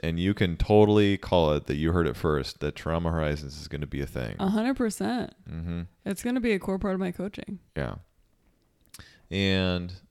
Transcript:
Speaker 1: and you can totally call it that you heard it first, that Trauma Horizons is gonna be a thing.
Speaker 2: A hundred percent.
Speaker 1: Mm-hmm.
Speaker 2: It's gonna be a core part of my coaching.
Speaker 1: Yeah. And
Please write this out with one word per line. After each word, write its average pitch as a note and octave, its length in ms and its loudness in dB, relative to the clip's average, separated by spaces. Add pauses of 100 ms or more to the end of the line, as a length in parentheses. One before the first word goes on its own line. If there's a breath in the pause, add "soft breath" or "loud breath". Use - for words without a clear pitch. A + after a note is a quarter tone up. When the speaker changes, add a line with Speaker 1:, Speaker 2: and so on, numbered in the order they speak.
Speaker 1:
and E2 160 -2
you F#2+ 140 2
can F2 240 0
totally G#2 600 6
call E2 360 4
it D2+ 140 0
that C#2 80 0
you D#2+ 180 2
heard F2 140 4
it B1 100 -2
first, D2 420 -2
that D2 160 -4
Trauma E2 360 -2
Horizons D2 500 -2
is D2 80 -16
gonna D2 180 -6
be C#2 140 -4
a C#2 40 -2
thing. A#1 340 -6
Speaker 2:
A F#3+ 100 0
hundred A3+ 260 0
percent. A3+ 580 -4 (160)
Speaker 1:
Mm-hmm. E2+ 320 -6 (240)
Speaker 2:
It's G3 160 -6
gonna B3 200 -2
be A3+ 100 0
a G3 80 0
core F#3+ 200 -4
part F#3+ 160 -2
of F#3 40 -4
my F#3 120 -4
coaching. F#3+ 480 -10 (180)
Speaker 1:
Yeah. A#1+ 180 -6 (1300 loud breath)
And F#2 640 0 (180)